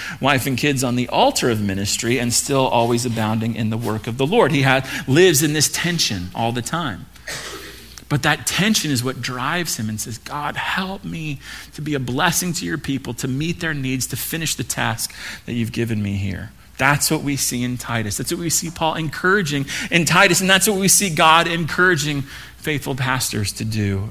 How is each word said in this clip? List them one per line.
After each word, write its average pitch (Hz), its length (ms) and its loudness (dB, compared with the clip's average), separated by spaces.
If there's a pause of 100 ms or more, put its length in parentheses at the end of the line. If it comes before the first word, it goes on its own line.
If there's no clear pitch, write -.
(200)
wife 135 280 2
and 131 100 0
kids 139 260 2
on 123 120 0
the 123 140 0
altar 214 420 4
of 107 100 2
ministry 101 580 0
and 120 140 0
still 135 340 2
always 120 380 2
abounding 113 500 0
in 110 140 -2
the 110 80 -2
work 110 300 -4
of 117 100 -4
the 135 80 2
Lord. 180 260 4
He 139 120 2
ha-, 131 240 4 (200)
lives 156 360 6
in 151 100 2
this 151 160 2
tension 113 640 -2
all 117 180 0
the 120 120 -4
time. 123 420 -6 (1040)
But 147 140 0
that 156 240 0
tension 196 420 0
is 120 140 0
what 127 180 -4
drives 139 560 -4
him 110 100 -4
and 110 140 -4
says, 113 160 -8
"God, 147 380 -8
help 190 480 -6
me 160 360 -6 (340)
to - 80 -12
be 151 120 -4
a 139 60 0
blessing 156 540 -2
to - 120 -6
your 165 140 -4
people, 131 360 -6
to - 120 -6
meet 151 320 -4
their 160 160 -4
needs, 131 320 -4
to - 100 -8
finish - 380 -4
the 131 80 -6
task 117 500 -4 (320)
that 117 80 -6
you've 117 180 -2
given 113 300 -2
me 101 160 -2
here." 98 340 -6 (260)
That's 143 340 4
what 156 120 0
we 139 120 -2
see 123 260 -2
in 123 160 -2
Titus. 110 380 -4
That's 123 160 -6
what 175 80 -4
we 170 100 -4
see 165 200 -2
Paul 160 260 -2
encouraging 160 680 0 (260)
in 170 140 6
Titus. 175 340 6
And 185 100 2
that's 190 160 6
what 202 140 2
we 196 80 2
see 190 260 4
God 165 320 8
encouraging 170 760 2 (340)
faithful 143 400 -4
pastors 127 580 -2
to 113 120 -6
do 104 440 -2